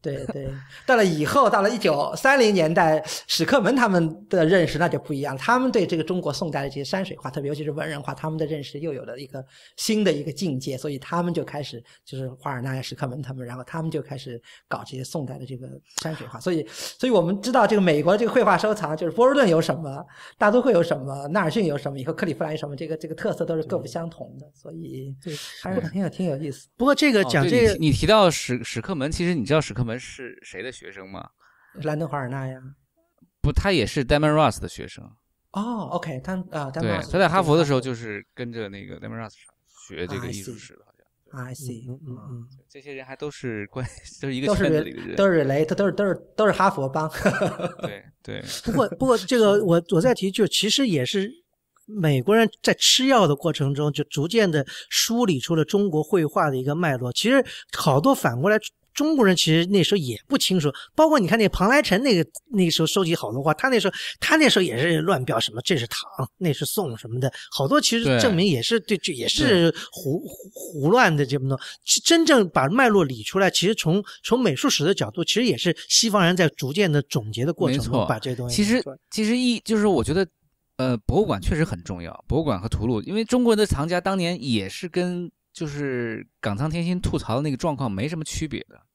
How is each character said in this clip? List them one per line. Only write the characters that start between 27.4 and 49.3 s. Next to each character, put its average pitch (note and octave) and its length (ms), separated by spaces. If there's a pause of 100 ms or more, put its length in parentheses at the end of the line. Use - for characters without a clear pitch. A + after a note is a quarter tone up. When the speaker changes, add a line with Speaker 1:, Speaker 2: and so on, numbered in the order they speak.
Speaker 2:
这 A#3+ 180
个 G#3+ 120
Speaker 3:
对， F3+ 40
你 - 0
提， D#3+ 100
你 C#3 40
提 - 140
到 G3+ 260
史-， B2+ 320
史 - 160
克 F3+ 160
门， C#3+ 160
其 E3+ 140
实 F3 80
你 C#3 100
知 C3 100
道 D#3 60
史 C3 140
克 B2 100
门 A#2 160
是 - 420
谁 F#2+ 200
的 B2+ 100
学 - 200
生 F#2+ 180
吗？ F2+ 180 (560)
Speaker 1:
兰 D3+ 140
登 D#3+ 100
华 C#3+ 100
尔 B2+ 120
纳 C3+ 180
呀。 C3 120 (840)
Speaker 3:
不， C#3+ 100
他 G3 200
也 C3+ 140
是 C3+ 200
Damon D3 280
Ross D3+ 260
的 - 80
学 - 200
生。 - 160 (480)
Speaker 1:
哦， G#3+ 400
OK， E3 320
他， F#3+ 100 (180)
啊， D3 200
Damon D3+ 100
Speaker 3:
对， A2 100
Speaker 1:
Ross F#2 200
Speaker 3:
他 E3+ 60
在 F#3 100
哈 F#3 140
佛 D#3 160
的 E3 80
时 C#3+ 80
候 B2+ 80
就 B2+ 140
是 G#2+ 380
跟 A#2+ 180
着 A2+ 180
那 G2 160
个 F#2 140
Damon A2+ 200
Ross A2 100
Speaker 1:
就 - 80
是 - 100
哈 - 60 (140)
佛。 - 280
Speaker 3:
学 F2 120
这 - 120
个 A#2+ 80
艺 G2 140
术 A#2+ 120
史 - 200
的， - 120
好 - 120
像。 - 480
Speaker 1:
I B2+ 80
see。 C3 100
I B2+ 220
see。 B2 60
Speaker 2:
嗯， C3+ 160
嗯， - 20
嗯， B2 80 (140)
嗯。 A#2+ 160 (220)
Speaker 3:
这 C#3 100
些 C#3+ 140
人 C3 120
还 C3 100
都 D3 160
是 A2 360
关-， B2+ 180 (200)
<laughs> - 160
都 C3+ 60
是 C3 80
一 B2+ 60
个 D3+ 60
Speaker 1:
都 G3+ 80
是 G3 80
Speaker 3:
圈 D#3+ 80
子 D3+ 100
里 C#2 120
的 - 60
人。 - 160
Speaker 1:
都 G3 120
是 E3 160
relate， D3 300
都 G3+ 120
是， F#3 60
都 G3+ 140
是， F3+ 100 (200)
都 G#3+ 100
是 G3 60
哈 F#3+ 180
佛 C3+ 180
帮。 D#3 220 (360)
<laughs> - 360
Speaker 3:
对， G#2 220 (180)
对。 G2+ 220 (200)
Speaker 2:
不 A#3 80
过， G#3+ 180
不 - 160
过 A#3+ 120
这 F#3+ 200